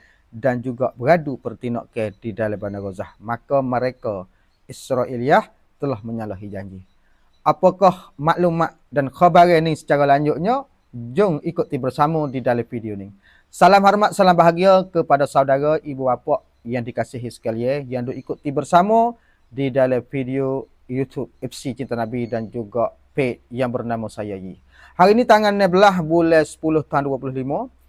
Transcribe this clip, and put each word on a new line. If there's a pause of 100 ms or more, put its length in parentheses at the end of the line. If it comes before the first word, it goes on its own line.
(340)
dan
juga
beradu
pertinokan
di
dalam
Bandar
Gaza.
Maka
mereka, (400)
Israeliah, (320)
telah
menyalahi
janji. (640)
Apakah
maklumat (160)
dan
khabar
ini
secara
lanjutnya? (240)
Jom
ikuti
bersama
di
dalam
video
ni. (400)
Salam
hormat,
salam
bahagia
kepada
saudara,
ibu
bapa (240)
yang
dikasihi
sekalian,
yang
duk
ikuti
bersama (400)
di
dalam
video (240)
YouTube
F
C
Cinta
Nabi
dan
juga (240)
page
yang
bernama
saya
Yi. (400)
Hari
ni
tanggal
enam
belas
bulan
sepuluh
tahun
dua
puluh
lima. (200)